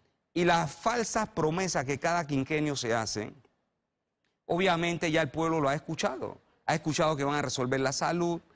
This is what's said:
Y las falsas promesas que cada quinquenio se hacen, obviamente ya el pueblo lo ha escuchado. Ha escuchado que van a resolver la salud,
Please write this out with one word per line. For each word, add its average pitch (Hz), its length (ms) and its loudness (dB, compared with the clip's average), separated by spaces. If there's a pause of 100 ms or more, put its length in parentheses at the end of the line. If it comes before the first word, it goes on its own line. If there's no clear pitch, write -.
(340)
Y 175 100 2
las 170 300 4
falsas 226 540 0
promesas 165 560 0
que 139 160 -4
cada 170 260 0
quinquenio 147 480 0
se 120 180 -2
hacen, 110 400 -2 (1120)
obviamente 170 680 2
ya 160 100 4
el 139 80 -2
pueblo 160 300 0
lo 139 80 2
ha 139 60 2
escuchado. 202 640 -4 (280)
Ha 151 80 2
escuchado 156 420 0
que 139 60 -4
van 143 140 0
a 151 60 0
resolver 131 360 -2
la 135 140 0
salud, 170 480 0 (160)